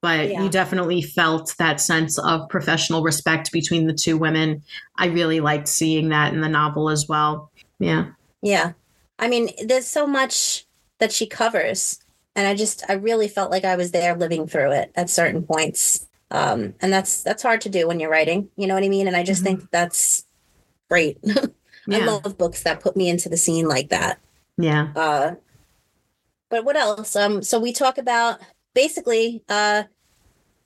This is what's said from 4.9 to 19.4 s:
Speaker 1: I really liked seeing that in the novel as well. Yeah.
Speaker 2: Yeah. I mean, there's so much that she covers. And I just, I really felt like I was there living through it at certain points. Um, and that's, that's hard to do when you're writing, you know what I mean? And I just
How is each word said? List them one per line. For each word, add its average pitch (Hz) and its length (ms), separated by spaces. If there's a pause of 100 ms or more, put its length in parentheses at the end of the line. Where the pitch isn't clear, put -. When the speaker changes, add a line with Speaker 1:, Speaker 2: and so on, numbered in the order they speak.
Speaker 1:
I 185 100
really 165 340
liked 151 260
seeing 156 440
that 151 220
in 160 80
the 156 80
novel 151 400
as 151 200
well. 151 420 (300)
Yeah. 165 300 (320)
Speaker 2:
Yeah. 180 300 (460)
I 226 80
mean, 240 240 (140)
there's 254 240
so 294 180
much 269 600 (340)
that 135 100
she - 160
covers. 202 720 (380)
And 196 120
I 202 80
just, 214 320
I 196 60
really 214 340
felt 190 240
like 190 120
I 185 120
was 175 160
there 175 240
living 165 320
through 143 240
it - 240
at 175 120
certain - 360
points. - 640 (240)
Um, 113 480
and 190 120
that's, 190 300
that's - 220
hard 226 160
to 226 80
do 180 180
when 170 140
you're 156 100
writing, 160 460
you 202 100
know 190 80
what 190 80
I 196 60
mean? 196 180
And 180 100
I 175 60
just 185 220